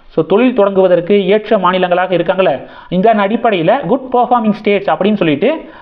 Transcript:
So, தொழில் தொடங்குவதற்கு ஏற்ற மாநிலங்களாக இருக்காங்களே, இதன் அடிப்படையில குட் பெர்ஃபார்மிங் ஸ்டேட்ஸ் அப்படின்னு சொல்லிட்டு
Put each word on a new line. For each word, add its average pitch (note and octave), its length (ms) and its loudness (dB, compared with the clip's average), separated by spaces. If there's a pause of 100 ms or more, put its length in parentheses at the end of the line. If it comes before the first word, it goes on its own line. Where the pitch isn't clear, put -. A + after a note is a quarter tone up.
So, - 160 -2
தொழில் A3+ 340 2
தொடங்குவதற்கு F#3+ 640 2
ஏற்ற G#3+ 340 0
மாநிலங்களாக F3+ 540 0
இருக்காங்களே, E3+ 540 0 (220)
இதன் G#3 300 2
அடிப்படையில G#3 680 0
குட் - 260 -2
பெர்ஃபார்மிங் A#3+ 380 0
ஸ்டேட்ஸ் G3+ 400 -2
அப்படின்னு G3 240 0
சொல்லிட்டு D#3+ 560 -2 (120)